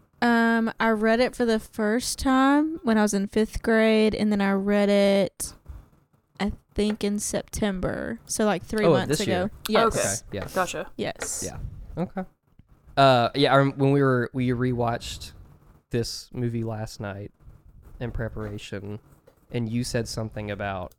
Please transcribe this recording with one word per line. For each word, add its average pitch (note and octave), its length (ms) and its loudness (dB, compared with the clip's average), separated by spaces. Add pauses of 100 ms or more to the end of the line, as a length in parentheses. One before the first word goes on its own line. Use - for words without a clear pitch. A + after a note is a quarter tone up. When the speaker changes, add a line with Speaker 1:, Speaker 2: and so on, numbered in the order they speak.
(220)
Speaker 1:
Um, A#3 580 2
I A3+ 100 2
read A3 300 2
it B3 160 0
for B3 80 0
the A3+ 160 2
first A3 580 -4
time C#4+ 640 2
when A3+ 140 2
I G#3+ 60 4
was G#3 120 2
in G3+ 140 -2
fifth - 340 -2
grade, A3 520 4
and G#3+ 180 0
then G3+ 80 0
I G3 120 2
read G3+ 360 2
it, G3+ 640 2 (880)
I G3+ 120 -4 (220)
think, G#3+ 300 -2
in G3+ 140 -2
September. - 1080 -4
So, - 220 -2
like, F#3 180 0
three G#3+ 220 -2
Speaker 2:
Oh, D#3+ 60 6
Speaker 1:
months A2+ 160 2
Speaker 2:
this D3 120 0
Speaker 1:
ago. G3 120 -2
Speaker 2:
year. F3+ 180 -2 (180)
Speaker 1:
Yes. G#3+ 180 4
Speaker 3:
Okay. A3 140 0
Speaker 2:
Okay, G2 160 0 (160)
yeah. G3 220 -8
Speaker 3:
Gotcha. F3 420 -4
Speaker 1:
Yes. - 500 -8
Speaker 2:
Yeah. - 560 -10
Okay. F#3 220 -8 (720)
Uh, C3 380 6
yeah. C#3 180 4
I C3+ 60 8
rem-, C#3 180 6
when C3+ 160 4
we C#3+ 100 4
were, B2+ 300 2
we B2+ 160 0
rewatched A#2+ 840 -2 (580)
this - 420 -4
movie A#2 320 -4
last A2 360 -10
night G2+ 300 -10 (680)
in A#2+ 100 -6
preparation, G#2 880 -10 (520)
and A#2 160 -4
you A#2+ 160 -2
said A#2 240 -4
something G#2+ 420 -8
about G2 480 -8